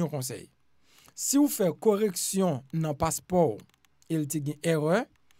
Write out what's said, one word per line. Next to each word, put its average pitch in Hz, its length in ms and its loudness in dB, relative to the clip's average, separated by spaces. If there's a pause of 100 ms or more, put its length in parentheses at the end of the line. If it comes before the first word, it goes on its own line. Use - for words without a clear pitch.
yon 151 100 -2
konsèy. 120 340 -8 (720)
Si - 220 2
w 294 100 6
fè 180 300 2
koreksyon 190 840 0 (140)
nan 156 220 -2
paspò 165 560 2
w... - 40 -12 (500)
E 165 80 -2
l 156 80 0
te 147 160 -4
gen 143 240 -4
èrè, 165 380 2 (360)